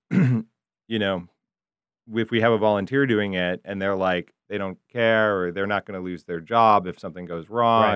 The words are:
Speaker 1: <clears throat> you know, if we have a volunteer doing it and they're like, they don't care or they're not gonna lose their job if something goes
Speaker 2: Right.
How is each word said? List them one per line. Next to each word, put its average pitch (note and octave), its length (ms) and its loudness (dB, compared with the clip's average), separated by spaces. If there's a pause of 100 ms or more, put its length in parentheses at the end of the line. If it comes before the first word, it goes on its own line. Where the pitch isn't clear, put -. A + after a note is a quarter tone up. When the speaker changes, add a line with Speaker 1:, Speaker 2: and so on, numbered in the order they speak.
Speaker 1:
<clears throat> - 100 -20
you - 880 -2
know, F#2+ 280 -2 (880)
if A2 160 -2
we A#2+ 100 0
have A#2 120 4
a A2 60 2
volunteer G#2+ 480 0
doing G#2 280 0
it F2+ 300 -2
and G2 180 -8
they're G2 140 0
like, F#2 360 -2 (160)
they G#2 100 -6
don't F#2+ 200 -8 (140)
care A2 480 2
or F2+ 120 -2
they're G2 140 -4
not G2+ 200 -2
gonna F#2+ 140 -12
lose F2+ 240 -10
their E2+ 160 -8
job G#2+ 460 4
if F2 140 -10
something F2+ 260 -12
goes E2 220 -10
Speaker 2:
Right. A2+ 480 4